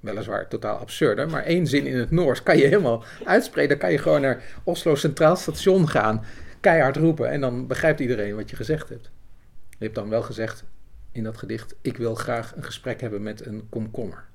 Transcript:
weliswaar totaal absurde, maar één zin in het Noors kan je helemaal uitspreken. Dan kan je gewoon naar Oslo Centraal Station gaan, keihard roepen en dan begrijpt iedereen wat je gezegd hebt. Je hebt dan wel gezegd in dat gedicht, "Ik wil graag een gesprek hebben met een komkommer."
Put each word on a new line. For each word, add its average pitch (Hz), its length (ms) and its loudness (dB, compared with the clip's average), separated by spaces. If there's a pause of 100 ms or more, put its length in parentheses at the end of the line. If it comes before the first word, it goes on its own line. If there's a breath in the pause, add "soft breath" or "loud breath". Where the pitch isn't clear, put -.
weliswaar 104 480 -6
totaal 107 300 -4
absurde, 131 480 0
maar 156 180 -4
één 170 220 2
zin 139 200 2
in 131 100 -2
het 120 140 0
Noors 160 320 2
kan 170 140 6
je 135 80 8
helemaal 139 400 4 (200 loud breath)
uitspreken. 156 440 2
Dan 143 100 2
kan 180 140 2
je 147 60 2
gewoon 151 220 4
naar 135 220 0 (220 loud breath)
Oslo 165 300 2
Centraal 156 420 4
Station 185 520 4
gaan, 110 360 2 (360 loud breath)
keihard 151 360 6
roepen 156 340 2
en 143 100 -2
dan 127 260 -2
begrijpt 151 340 2
iedereen 107 360 -2
wat 104 140 -8
je 107 60 -12
gezegd 151 320 -4
hebt. - 220 -14 (680)
Je 110 60 -8
hebt 110 100 -8
dan 104 140 -6
wel 110 140 0
gezegd 110 420 -8 (480)
in 117 120 -6
dat 113 120 -8
gedicht, - 440 -10
"Ik 120 160 -6
wil 117 180 -2
graag 117 420 -6
een 117 80 -10
gesprek - 360 -8
hebben 104 220 -6
met 107 240 -8
een 107 220 -10
komkommer." 110 560 -8 (100)